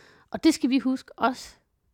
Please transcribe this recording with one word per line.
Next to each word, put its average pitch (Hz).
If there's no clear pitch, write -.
Og -
det 320
skal 262
vi 269
huske, 262
os, -